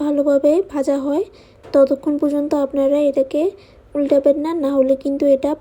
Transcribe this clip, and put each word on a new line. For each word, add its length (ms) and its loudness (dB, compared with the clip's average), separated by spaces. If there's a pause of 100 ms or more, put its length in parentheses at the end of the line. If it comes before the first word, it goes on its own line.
ভালোভাবে 480 2 (200)
ভাজা 320 -2
হয়, 200 -2 (500)
ততক্ষণ 460 2
পর্যন্ত 320 -2 (120)
আপনারা 340 0 (120)
এটাকে 320 -2 (520)
উল্টাবেন 500 2
না, 60 -4 (140)
না 120 -2
হলে 180 2 (100)
কিন্তু 200 -2 (100)
এটা 160 0 (100)